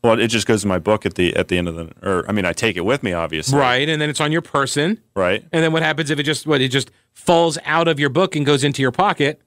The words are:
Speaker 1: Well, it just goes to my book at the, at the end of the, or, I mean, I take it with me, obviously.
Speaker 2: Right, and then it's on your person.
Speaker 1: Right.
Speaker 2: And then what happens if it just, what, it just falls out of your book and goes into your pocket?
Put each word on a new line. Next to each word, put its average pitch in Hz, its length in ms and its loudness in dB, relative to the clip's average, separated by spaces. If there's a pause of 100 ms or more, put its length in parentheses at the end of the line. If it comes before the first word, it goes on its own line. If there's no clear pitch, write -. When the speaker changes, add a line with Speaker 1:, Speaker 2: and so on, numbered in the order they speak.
Speaker 1:
Well, 117 160 6
it 110 100 2
just 110 180 -2
goes 107 160 2
to 101 60 -2
my 92 100 0
book 104 260 0
at 95 120 -4
the, 90 200 0
at 90 120 -2
the 90 100 0
end 87 100 -2
of 82 60 -8
the, 82 180 -12 (100)
or, 92 240 -2
I 98 60 -4
mean, 101 140 0
I 85 80 -2
take 101 240 -2
it 87 80 -2
with 135 160 0
me, 98 100 -2
obviously. 82 460 -2
Speaker 2:
Right, 131 280 2
and 151 140 -4
then 151 80 -2
it's 151 120 -6
on 151 120 0
your 165 80 0
person. 147 580 -2 (160)
Speaker 1:
Right. 95 380 0
Speaker 2:
And 165 100 2
then 160 100 2
what 160 100 0
happens 156 260 -2
if 147 100 -2
it 147 40 -4
just, 147 240 -4
what, 147 160 2
it 131 60 0
just 127 220 -2 (220)
falls 170 540 2
out 160 200 0
of 147 140 0
your 143 80 2
book 175 260 0
and 147 120 0
goes 143 180 2
into 139 160 -2
your 131 120 2
pocket? 156 540 0